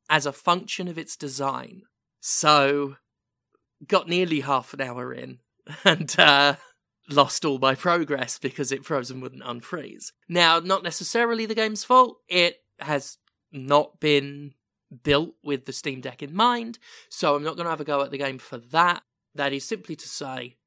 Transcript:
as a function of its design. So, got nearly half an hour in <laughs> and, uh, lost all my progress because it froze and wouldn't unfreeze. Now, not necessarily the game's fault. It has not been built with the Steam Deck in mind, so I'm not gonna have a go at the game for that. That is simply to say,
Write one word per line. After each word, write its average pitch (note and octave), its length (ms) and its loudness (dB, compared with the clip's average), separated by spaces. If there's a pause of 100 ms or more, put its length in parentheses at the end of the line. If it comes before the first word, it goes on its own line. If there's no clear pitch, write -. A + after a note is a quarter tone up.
as D3+ 180 2
a C3+ 60 -2
function F3+ 560 -2
of E3 100 -10
its - 180 -12
design. C3+ 640 -8 (380)
So, C#3+ 760 2 (920)
got F3+ 220 0
nearly E3+ 320 0
half C3 340 -2
an C#3 60 -10
hour B2 320 -8
in B2+ 280 -14 (260)
<laughs> - 180 -16
and, E3 340 2
uh, C#3+ 380 8 (540)
lost C#3+ 340 2
all C#3 140 -2
my C3 160 2
progress D3 640 -2
because C3 340 -6
it C3+ 120 -6
froze B2+ 260 -4
and C3 120 -12
wouldn't B2+ 200 -16
unfreeze. B2 680 -12 (160)
Now, E3+ 320 4
not F#3 220 0
necessarily A3+ 640 -2
the G#3+ 80 -6
game's A3 300 -4
fault. B3+ 440 4
It F3 360 0 (160)
has - 380 -4 (340)
not C#3+ 480 0
been C#3+ 540 0 (480)
built D3+ 400 0
with C#3+ 240 -4
the C3 60 -10
Steam C3 280 -10
Deck B2+ 220 -14
in D3 120 -12
mind, A#3 440 0 (320)
so D3+ 240 0
I'm D3 80 -2
not D#3 140 -6
gonna E3+ 120 -6
have D#3 120 -4
a D3 40 -10
go C#3+ 180 0
at C#3 80 -4
the C#3 80 -8
game C3+ 200 -6
for - 200 -16
that. D#3+ 440 0 (320)
That C#3 180 -2
is C#3 120 -6
simply F3 320 -10
to - 120 -16
say, B2+ 480 -12 (100)